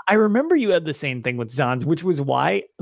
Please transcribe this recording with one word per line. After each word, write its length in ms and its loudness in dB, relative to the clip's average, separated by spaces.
I 60 2
remember 420 2
you 140 2
had 160 2
the 80 -4
same 280 -6
thing 160 -4
with 160 -6
Zons, 320 0
which 180 -2
was 180 0
why, 420 0